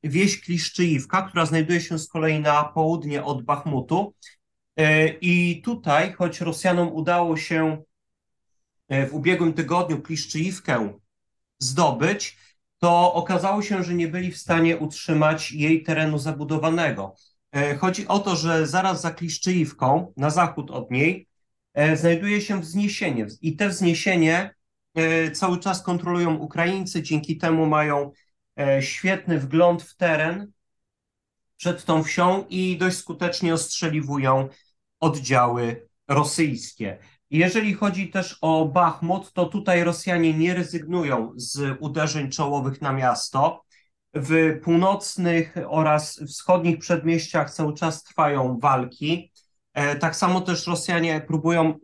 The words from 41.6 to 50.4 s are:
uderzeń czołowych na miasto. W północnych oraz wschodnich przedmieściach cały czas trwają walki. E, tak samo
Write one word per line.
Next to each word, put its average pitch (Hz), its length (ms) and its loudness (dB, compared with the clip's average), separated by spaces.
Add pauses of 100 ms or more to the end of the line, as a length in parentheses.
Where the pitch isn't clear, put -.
uderzeń 151 500 -4
czołowych 139 520 -4
na 139 120 -2
miasto. 135 720 0 (500)
W 156 500 2
północnych 175 920 2 (120)
oraz 151 600 2
wschodnich 170 500 2
przedmieściach 160 720 0
cały 151 220 -4
czas 156 300 -4
trwają 131 560 0
walki. 139 720 0 (420)
E, 143 220 0
tak 156 200 -2
samo 185 260 2